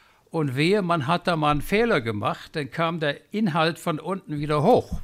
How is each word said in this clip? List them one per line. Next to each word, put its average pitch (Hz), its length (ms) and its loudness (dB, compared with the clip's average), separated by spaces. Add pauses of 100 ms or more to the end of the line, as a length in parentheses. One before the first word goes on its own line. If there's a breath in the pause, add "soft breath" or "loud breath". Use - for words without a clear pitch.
(300 soft breath)
Und 147 280 -2
wehe, 185 240 4
man 170 260 0
hat 175 180 0
da 175 120 0
mal 151 140 2
einen 147 100 0
Fehler 208 400 2
gemacht, 113 560 -4
dann 139 120 -6
kam 165 300 -2
der 147 340 -6
Inhalt 170 460 2
von 160 180 -4
unten 180 420 -6
wieder 151 220 0
hoch. - 420 2